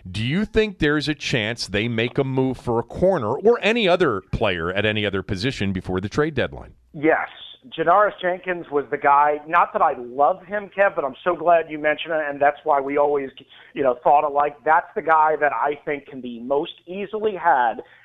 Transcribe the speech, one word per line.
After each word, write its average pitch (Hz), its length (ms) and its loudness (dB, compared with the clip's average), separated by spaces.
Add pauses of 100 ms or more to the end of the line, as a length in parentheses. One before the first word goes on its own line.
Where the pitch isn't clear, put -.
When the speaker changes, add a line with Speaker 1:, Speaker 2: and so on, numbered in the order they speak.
Speaker 1:
do 101 120 -6
you 156 220 -2
think 214 360 0
there's 147 280 2
a 156 80 -2
chance 117 520 -4
they 101 200 -2
make 117 300 -2
a 143 80 2
move 131 320 -2
for 117 220 -2
a 117 40 0
corner 151 540 0
or 233 240 4
any 220 260 2
other 165 320 2 (140)
player 90 360 0
at 101 160 -2
any 107 200 0
other 95 180 -2
position 101 480 -4
before 92 300 -4
the 101 80 -4
trade 151 240 -2
deadline? 82 400 -6 (200)
Speaker 2:
Yes. 151 360 0 (480)
Janoris 180 340 4 (100)
Jenkins 180 480 -4
was 143 220 0
the 147 60 -2
guy, 147 400 4 (100)
not 175 240 2
that 202 100 -2
I 156 160 2
love 139 460 -2
him, 202 340 -8
Kev, 196 180 2
but 156 100 -2
I'm 131 180 -6
so 180 100 0
glad 165 360 2
you 151 100 -8
mentioned 151 340 -2
it, 156 160 -2
and 143 120 -6
that's 147 240 2
why 143 160 2
we 139 160 -2
always, 143 320 2 (440)
you 151 100 -4
know, 127 200 2
thought 151 220 6
alike. 143 400 0
That's 170 300 2
the 214 60 -6
guy 156 380 4
that 147 140 2
I 143 320 -2
think 143 220 -8
can 135 120 -14
be 120 220 -12
most 143 320 -2 (120)
easily 208 500 -6
had 139 400 2 (300)